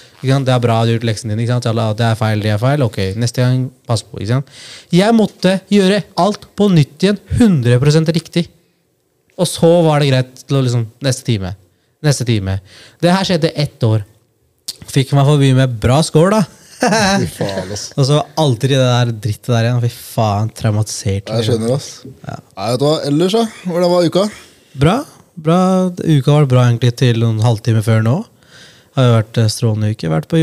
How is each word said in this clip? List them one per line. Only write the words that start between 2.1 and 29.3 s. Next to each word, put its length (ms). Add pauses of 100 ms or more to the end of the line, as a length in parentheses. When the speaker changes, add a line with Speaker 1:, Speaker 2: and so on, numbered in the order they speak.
Speaker 1:
feil, 240
det 80
er 80
feil. 240
Ok, 140 (180)
neste 240
gang, 220 (260)
pass 160
på", 160
ikke 140
sant? 160 (420)
Jeg 240
måtte 380 (180)
gjøre 300 (180)
alt 280 (120)
på 140
nytt 320
igjen, 160 (180)
hundre 400
prosent 320
riktig. 320 (920)
Og 100
så 220 (160)
var 180
det 80
greit 220 (100)
til 160
å 60
liksom, 180 (240)
neste 220
time, 240 (500)
neste 240
time. 300 (420)
Det 160
her 160
skjedde 240
ett 320
år. 160 (880)
Fikk 240
meg 160
forbi 240
med 240
bra 240
score, 380
da. 20 (400)
<laughs> 400
Speaker 2:
Fy 80
faen, 400
ass. 140 (100)
Speaker 1:
Og 140
så 100 (240)
aldri 320
det 80
der 320
drittet 320
der 220
igjen. 100
Fy 160
faen, 560
traumatisert. 800
Speaker 2:
Jeg 160
skjønner, 300
ass. 120 (380)
Speaker 1:
Ja. 160
Speaker 2:
Nei, 300
vet 100
du 60
hva, 80 (100)
ellers 320
da? 80 (140)
Hvordan 340
var 160
uka? 160 (480)
Speaker 1:
Bra. 220 (340)
Bra. 240 (340)
Uka 460
var 100
bra 220
egentlig 320
til 260
en 160
halvtime 400
før 240
nå. 120 (760)
Har 140
jo 80
vært, 260